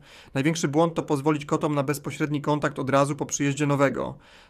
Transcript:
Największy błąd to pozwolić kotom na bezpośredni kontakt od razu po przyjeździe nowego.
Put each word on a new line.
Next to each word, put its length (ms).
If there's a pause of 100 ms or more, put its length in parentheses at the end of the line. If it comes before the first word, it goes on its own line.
(340)
Największy 340
błąd 260
to 100
pozwolić 420
kotom 300
na 80
bezpośredni 580
kontakt 380
od 100
razu 260
po 100
przyjeździe 420
nowego. 500 (320)